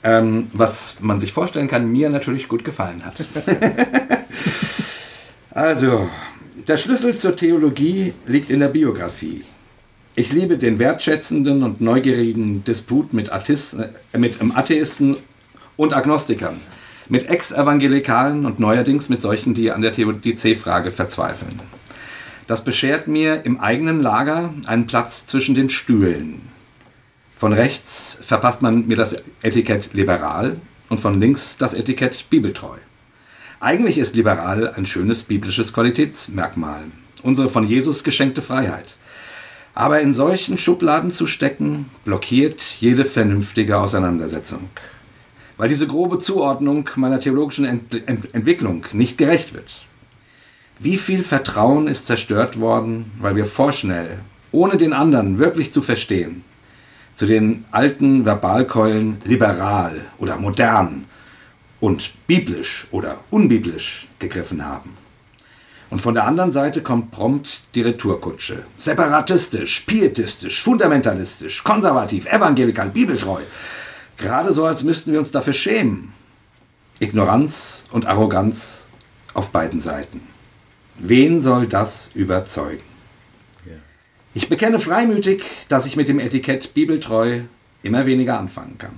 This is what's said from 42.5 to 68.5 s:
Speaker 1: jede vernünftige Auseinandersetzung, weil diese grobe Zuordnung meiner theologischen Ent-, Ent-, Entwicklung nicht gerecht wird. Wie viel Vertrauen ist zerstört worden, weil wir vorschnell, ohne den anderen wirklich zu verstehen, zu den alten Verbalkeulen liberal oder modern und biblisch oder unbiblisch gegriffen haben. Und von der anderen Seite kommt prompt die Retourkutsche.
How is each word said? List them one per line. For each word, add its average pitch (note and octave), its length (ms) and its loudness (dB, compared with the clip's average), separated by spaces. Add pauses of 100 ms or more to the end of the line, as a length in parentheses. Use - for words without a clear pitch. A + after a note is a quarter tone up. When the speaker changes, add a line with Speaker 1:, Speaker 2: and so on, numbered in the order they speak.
Speaker 1:
jede B2 260 4
vernünftige G#2 720 2
Auseinandersetzung, F2+ 920 -2 (880)
weil A2+ 120 0
diese D3 160 2
grobe E3+ 320 0
Zuordnung C#3+ 800 0
meiner C3 240 2
theologischen C#3 460 0
Ent-, A#2+ 420 -4
Ent-, A2 260 -6
Entwicklung A2 600 0
nicht A#2+ 240 0
gerecht D#3+ 360 2
wird. - 280 -16 (960)
Wie F3+ 180 0
viel F#3+ 260 -2
Vertrauen C#3 640 2
ist C3+ 180 -4
zerstört A2 540 0
worden, A2+ 600 -2
weil G2+ 160 0
wir G#2 100 2
vorschnell, F#2+ 760 -2 (320)
ohne F#3 260 4
den D#3 160 4
anderen B2 460 4
wirklich D#3+ 340 2
zu C#3+ 80 4
verstehen, F2+ 600 -2 (720)
zu G#2 100 -2
den A2 460 2
alten C3+ 540 4
Verbalkeulen G#2+ 1000 2
liberal F#2+ 760 2 (180)
oder F#2+ 180 -4
modern G2 680 2 (720)
und G2 320 -2 (160)
biblisch - 640 0
oder - 280 -6 (120)
unbiblisch A#2+ 760 2 (120)
gegriffen E2+ 460 -8
haben. C#2 260 -12 (1000)
Und - 100 -6
von A#2 140 0
der A2 120 2
anderen E3 260 2
Seite C#3+ 320 0
kommt A#2 280 -2
prompt C#3 500 -4 (120)
die A#2+ 80 0
Retourkutsche. G#2 840 -4 (140)